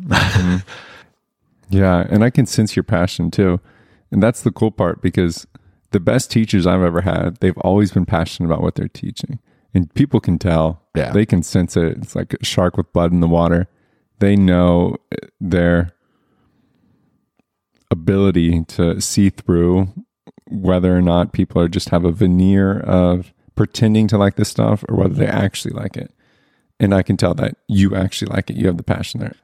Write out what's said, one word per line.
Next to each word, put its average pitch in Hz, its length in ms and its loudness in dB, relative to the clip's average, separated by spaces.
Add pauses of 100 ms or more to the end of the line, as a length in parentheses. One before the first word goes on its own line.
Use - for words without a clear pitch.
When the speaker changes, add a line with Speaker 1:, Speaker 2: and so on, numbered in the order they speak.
Speaker 1:
<laughs> 185 80 -14
Speaker 2:
Mm-hmm. 95 480 0 (1120)
Yeah. 92 400 2
And 104 140 2
I 120 60 2
can 123 160 2
sense - 300 -2
your 98 80 0
passion 87 480 -2
too. 90 280 0 (520)
And 101 100 2
that's 113 200 0
the 113 100 -2
cool 110 200 0
part, - 300 -4
because 87 460 -2 (440)
the 104 100 0
best - 280 0
teachers 107 380 2
I've 90 140 2
ever 87 200 0
had, 90 360 -2
they've 92 220 0
always 95 320 2
been 92 140 0
passionate 82 420 -4
about 82 140 -2
what 85 140 -2
they're - 140 -6
teaching. - 500 -12 (340)
And 90 200 -2
people 143 260 2
can 90 180 0
tell. 82 440 0 (140)
Speaker 1:
Yeah. 67 160 -2
Speaker 2:
They - 140 2
can 90 180 2
sense - 340 -2
it. 82 220 0
It's - 160 -12
like - 180 -6
a - 100 -8
shark 90 320 -2
with - 160 -4
blood 87 220 0
in 87 80 2
the 85 60 2
water. 85 420 2 (500)
They 101 160 2
know 90 640 2 (420)
their 87 540 0 (2000)
ability 85 760 0
to 85 360 -2
see 101 280 0
through 90 600 0 (600)
whether 92 460 0
or 90 60 4
not 87 320 2
people 90 280 0
are 85 80 2
just 92 200 -4
have 87 140 0
a 87 80 2
veneer 95 680 2
of 90 520 0 (220)
pretending 110 520 2
to 104 100 0
like 101 180 2
this 107 140 -2
stuff 110 400 -2
or 113 80 -4
whether - 160 0
they - 140 0
actually 101 460 -4
like - 220 -10
it. - 180 -14 (640)
And 98 140 2
I 95 100 4
can 101 120 -2
tell 87 200 0
that - 200 -4 (120)
you 98 280 2
actually - 380 -4
like 98 160 -4
it. - 80 -8
You 101 100 0
have 90 100 0
the - 60 -10
passion - 380 -6
there. - 220 -10